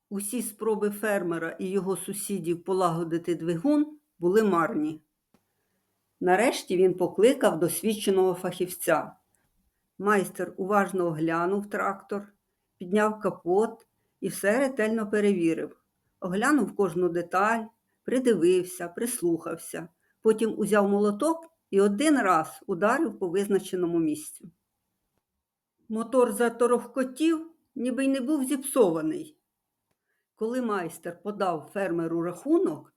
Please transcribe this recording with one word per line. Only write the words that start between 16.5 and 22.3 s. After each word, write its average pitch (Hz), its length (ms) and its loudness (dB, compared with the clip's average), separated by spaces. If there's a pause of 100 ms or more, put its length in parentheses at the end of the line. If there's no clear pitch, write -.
кожну 180 320 0
деталь, 190 560 0 (400)
придивився, 180 840 2
прислухався. 170 1000 -4 (320)
Потім 220 380 2
узяв 202 300 4
молоток 208 640 0 (180)
і 196 100 4
один 240 380 4
раз 180 480 0